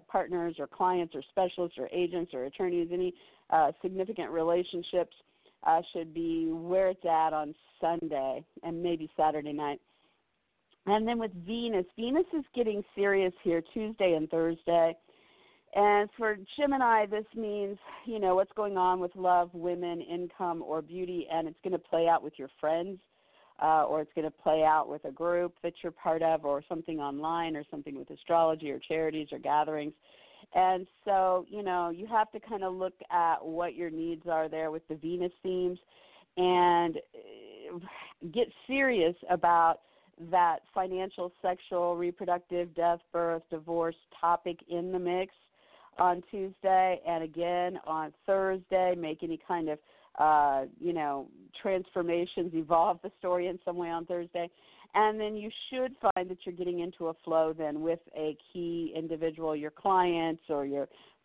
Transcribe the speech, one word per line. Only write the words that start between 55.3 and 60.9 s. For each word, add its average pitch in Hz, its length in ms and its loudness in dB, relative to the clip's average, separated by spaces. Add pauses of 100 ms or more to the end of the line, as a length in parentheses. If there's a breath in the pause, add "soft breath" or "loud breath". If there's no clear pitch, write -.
you 214 160 -8 (200)
should 254 300 -2
find 185 300 2
that 180 140 -10
you're 180 100 -8
getting 175 260 -4
into 175 280 -6
a 165 60 -4 (100)
flow 160 280 2
then 156 280 -4
with 165 180 -2 (180)
a 156 200 -4 (160)
key 170 440 -6
individual, 160 600 -4
your 151 160 -8
clients 170 760 2
or 143 160 -2
your 139 240 -4 (360 soft breath)